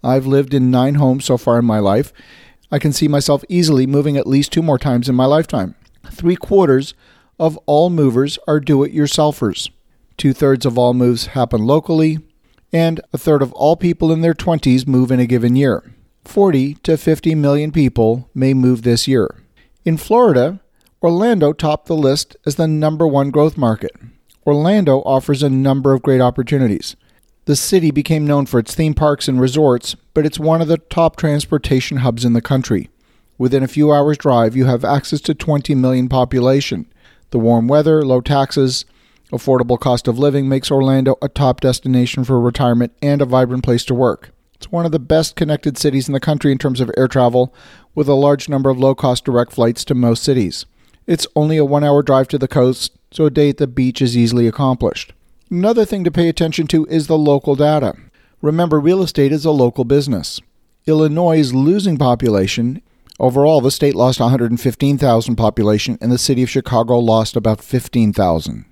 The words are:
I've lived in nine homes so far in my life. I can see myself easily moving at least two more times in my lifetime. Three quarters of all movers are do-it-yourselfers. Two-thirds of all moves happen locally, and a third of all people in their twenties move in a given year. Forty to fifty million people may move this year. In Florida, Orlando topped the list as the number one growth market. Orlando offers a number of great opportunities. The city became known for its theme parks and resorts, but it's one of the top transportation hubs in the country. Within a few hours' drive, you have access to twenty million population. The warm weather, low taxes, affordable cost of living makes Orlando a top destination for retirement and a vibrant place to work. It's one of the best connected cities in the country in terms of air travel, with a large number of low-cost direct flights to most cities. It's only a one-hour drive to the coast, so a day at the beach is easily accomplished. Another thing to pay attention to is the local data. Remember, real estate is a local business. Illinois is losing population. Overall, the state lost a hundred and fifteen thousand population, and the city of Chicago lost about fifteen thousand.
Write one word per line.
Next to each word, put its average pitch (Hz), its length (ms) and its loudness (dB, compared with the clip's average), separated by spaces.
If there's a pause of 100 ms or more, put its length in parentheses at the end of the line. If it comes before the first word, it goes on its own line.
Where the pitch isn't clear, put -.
I've 131 220 0
lived 135 280 0
in 127 160 2
nine 127 260 2
homes 135 280 0
so 127 140 0
far 117 220 0
in 120 60 0
my 110 140 0
life. 101 320 0 (580)
I 147 100 -2
can 151 120 -2
see 151 160 -2
myself 143 400 0
easily 156 400 2
moving 143 300 0
at 135 100 -4
least 139 240 0
two 170 100 -2
more 151 180 0
times 123 280 -2
in 127 80 0
my 127 100 2
lifetime. 139 500 -2 (340)
Three 175 260 -2
quarters 147 580 2 (460)
of 160 260 0
all 151 240 2
movers 143 480 0 (100)
are 151 120 2
do-it-yourselfers. 143 1080 -2 (480)
Two-thirds 135 480 0
of 120 120 -2
all 123 160 2
moves 123 340 0
happen 117 380 -2
locally, 156 540 0 (540)
and 165 280 0 (100)
a 151 60 -6
third 147 240 2
of 131 100 -2
all 156 240 2
people 165 380 0
in 160 80 -2
their 165 120 2
twenties 131 540 0
move 127 240 2
in 127 80 2
a 127 60 2
given 120 320 0
year. 135 260 0 (400)
Forty 151 520 0
to 165 200 -2
fifty 160 400 -2
million 147 340 0
people 123 640 0
may 131 200 0
move 127 300 0
this 117 260 -2
year. 120 340 -2 (400)
In 160 140 0
Florida, 190 640 2 (420)
Orlando 175 480 2
topped 151 360 -4
the 165 100 -2
list 143 480 -2
as 147 100 -4
the 160 120 0
number 156 380 0
one 139 240 0
growth 151 280 0
market. - 340 -2 (560)
Orlando 151 520 2
offers 135 440 0
a 143 60 2
number 135 420 2
of 135 100 2
great 131 200 2
opportunities. 123 760 -2 (480)
The 143 140 0
city 160 340 0
became 147 360 -2
known 143 180 0
for 127 140 0
its 107 140 -6
theme 156 200 -2
parks 147 340 0
and 127 140 0
resorts, 131 560 0 (160)
but 156 120 0
it's 151 140 -4
one 160 220 0
of 151 80 -2
the 160 80 2
top 165 400 -2
transportation 147 800 -2
hubs 120 260 -2
in 120 80 2
the 117 100 2
country. 123 480 -2 (480)
Within 127 260 0
a 131 40 -4
few 151 240 2
hours' 147 280 2
drive, 117 360 2
you 131 100 2
have 123 200 0
access 143 360 -2
to - 120 -4
twenty 147 420 -2
million 127 320 0
population. 127 800 0 (460)
The 120 80 0
warm 117 280 2
weather, 151 380 2
low 127 160 2
taxes, 135 640 -2 (460)
affordable 123 480 0
cost 123 300 -2
of 120 100 -4
living 139 300 0
makes 135 200 -4
Orlando 135 520 2
a 139 80 -6
top 131 320 -2
destination 127 640 -2
for 127 120 0
retirement 120 540 0 (100)
and 143 200 0
a 139 40 0
vibrant 127 380 0
place 120 220 -2
to 127 100 -2
work. 120 360 -2 (240)
It's - 140 -20
one 170 160 -4
of 165 60 -2
the 156 80 -2
best 156 380 -2
connected 147 400 -4
cities 135 320 -2
in 143 40 -4
the 135 60 -2
country 147 320 0
in 135 60 0
terms 131 240 -2
of 120 160 -4
air 131 100 2
travel, 123 480 0 (400)
with 143 140 -2
a 143 40 4
large 143 360 0
number 135 200 0
of 131 80 0
low-cost 131 460 0
direct 120 300 -2
flights 117 320 -2
to 139 100 -2
most 120 260 0
cities. 127 440 -2 (420)
It's 170 260 -2
only 151 220 0
a 156 80 2
one-hour 143 400 2
drive 131 240 2
to 147 100 -4
the 131 120 -2
coast, - 480 0 (120)
so - 160 -2
a 151 40 4
day 147 200 2
at 135 80 -4
the 143 100 -2
beach 127 340 -2
is 120 160 0
easily 117 300 2
accomplished. 127 680 -4 (360)
Another 208 360 2
thing 196 180 -6
to 170 80 0
pay 170 160 2
attention 160 400 -2
to 156 200 2
is 156 200 -2
the 160 100 2
local 143 380 2
data. 147 400 0 (460)
Remember, 156 400 0
real 180 200 2
estate 143 300 0
is 151 140 -4
a 160 60 2
local 127 340 0
business. 135 560 -2 (440)
Illinois 156 540 2
is 131 140 0
losing 165 440 0
population. 120 840 0 (360)
Overall, 139 440 2
the 131 100 0
state 143 240 0
lost 123 240 0
a 120 80 0
hundred 120 240 0
and 120 80 -2
fifteen 139 380 -2
thousand 117 400 0
population, 107 640 0
and 120 100 -2
the 123 60 0
city 127 260 0
of 117 60 -2
Chicago 120 500 0
lost 113 380 0
about 110 260 -2
fifteen 117 480 -2
thousand. 80 600 -2